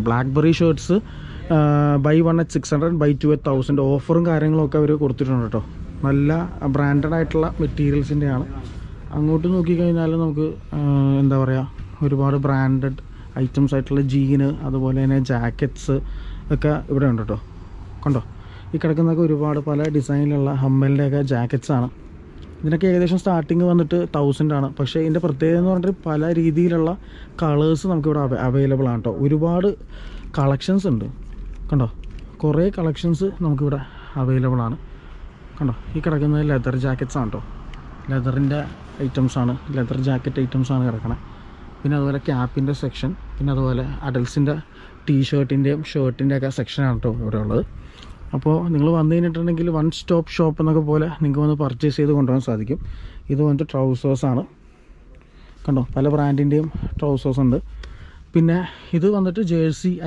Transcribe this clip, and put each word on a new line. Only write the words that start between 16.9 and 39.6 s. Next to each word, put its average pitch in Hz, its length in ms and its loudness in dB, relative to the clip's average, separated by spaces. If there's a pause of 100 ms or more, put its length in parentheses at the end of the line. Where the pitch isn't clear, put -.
ഉണ്ട് 117 160 2
കേട്ടോ. 107 200 -4 (640)
കണ്ടോ 131 180 0 (520)
ഈ - 80 -2
കിടക്കുന്നതൊക്കെ 165 400 2
ഒരുപാട് 151 360 2
പല 147 220 0 (140)
ഡിസൈനിലുള്ള 143 560 2 (100)
Hummel-ൻ്റെ 135 460 4
ഒക്കെ 143 140 2 (100)
jackets 120 400 0
ആണ്. 127 180 2 (720)
ഇതിനൊക്കെ 160 260 2
ഏകദേശം 180 360 4
starting 170 480 2
വന്നിട്ട് 175 340 2 (100)
തൗസൻഡ് 147 380 2
ആണ്. 139 260 -2
പക്ഷേ 143 200 -2
ഇതിൻ്റെ 160 260 2
പ്രത്യേകത 160 340 2
എന്ന് 180 120 2
പറഞ്ഞിട്ട് 185 220 0 (120)
പല 160 280 0
രീതിയിലുള്ള 165 640 2 (440)
കളേഴ്സ് 156 460 2
നമുക്കിവിടെ 151 320 0
അവ-, 131 280 0
available 135 400 2
ആണ് 120 80 0
കേട്ടോ. 113 160 -2 (140)
ഒരുപാട് 170 420 2 (720)
collections 147 500 2
ഉണ്ട്. 110 180 0 (680)
കണ്ടോ 123 160 2 (540)
കുറേ 156 340 2
collections 170 500 0 (140)
നമുക്കിവിടെ 143 380 0 (360)
available 127 520 2
ആണ്. 113 100 -4 (840)
കണ്ടോ 131 160 0 (220)
ഈ 151 80 -2
കിടക്കുന്നത് 151 440 2
leather 131 360 0
jackets 131 320 -4
ആണ് 113 140 -2
കേട്ടോ. 101 120 -8 (680)
ലെതറിൻ്റെ 135 500 0 (420)
ഐറ്റംസ് 131 380 0
ആണ്, 123 140 0 (200)